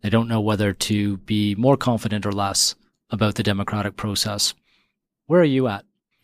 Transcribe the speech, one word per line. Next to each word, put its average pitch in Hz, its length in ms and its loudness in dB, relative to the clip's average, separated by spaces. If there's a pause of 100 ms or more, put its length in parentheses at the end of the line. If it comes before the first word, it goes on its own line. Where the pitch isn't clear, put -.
They 104 80 -4
don't 113 200 2
know 113 120 0
whether 104 320 2
to 101 460 -2
be 104 380 0
more 131 200 4
confident 107 480 -2
or 101 80 -2
less 98 420 -2 (360)
about 107 240 0
the - 80 -4
democratic 101 540 -2
process. 104 580 -4 (720)
Where 175 160 4
are - 20 6
you 131 240 2
at? 101 160 -6 (400)